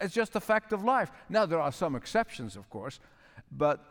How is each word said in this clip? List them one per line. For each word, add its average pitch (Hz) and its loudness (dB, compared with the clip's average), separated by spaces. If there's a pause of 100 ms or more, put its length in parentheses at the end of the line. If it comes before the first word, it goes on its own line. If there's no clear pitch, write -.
it's 190 -4
just 226 0
a 208 0
fact 214 0
of 196 -2
life. 240 2 (180)
Now, 208 4
there 165 2
are 143 2
some 156 -2
exceptions, - -2
of 101 -16
course, 117 -12 (520)
but 147 2 (120)